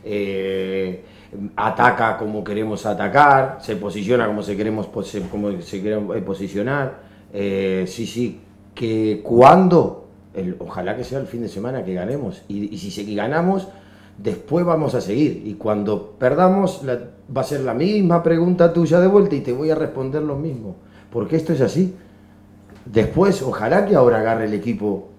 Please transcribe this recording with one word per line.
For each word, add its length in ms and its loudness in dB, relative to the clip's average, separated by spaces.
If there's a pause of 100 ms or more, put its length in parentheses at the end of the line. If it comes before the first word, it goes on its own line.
Eh, 1000 -4 (500)
ataca 640 2
como 260 -6
queremos 420 -6
atacar, 760 4
se 160 -6
posiciona 500 0
como 160 -4
se 140 -6
queremos 300 -4
pos-, 340 -8 (100)
como 200 -4 (100)
se 180 -10
quiere, 220 -4 (160)
eh, 40 -4
posicionar. 800 -4 (320)
Eh, 560 -2
sí, 180 -8
sí, 360 -6 (340)
que 480 -2
cuando, 840 6 (240)
el, 260 -6
ojalá 380 -8
que 80 -8
sea 140 -6
el 80 -8
fin 160 -8
de 40 -6
semana 380 -8
que 80 -6
ganemos. 560 -6
Y, 240 -6
y 40 -12
si 140 -12
se, 120 -10
y 120 -8
ganamos, 540 -2 (480)
después 480 -2
vamos 280 0
a 80 0
seguir. 440 -2
Y 100 -8
cuando 640 -2
perdamos, 640 2
la, 160 -4 (360)
va 60 0
a 20 -2
ser 180 -4
la 120 -4
misma 480 2
pregunta 500 4
tuya 280 4
de 80 6
vuelta 280 4
y 60 -2
te 100 -6
voy 200 -2
a 40 4
responder 460 -4
lo 140 -4
mismo. 400 -8 (360)
Porque 260 -2
esto 160 0
es 80 2
así. 340 0 (880)
Después, 560 2
ojalá 440 0
que 100 4
ahora 240 6
agarre 260 0
el 80 -2
equipo 640 -4